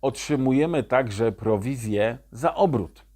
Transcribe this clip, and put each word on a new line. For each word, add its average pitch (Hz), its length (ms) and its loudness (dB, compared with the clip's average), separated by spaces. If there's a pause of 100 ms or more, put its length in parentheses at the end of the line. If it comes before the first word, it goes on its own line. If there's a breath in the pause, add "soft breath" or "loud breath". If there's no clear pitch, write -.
Otrzymujemy 135 800 0
także 113 500 0
prowizję 110 840 0 (140)
za 127 220 -2
obrót. 131 500 0 (100)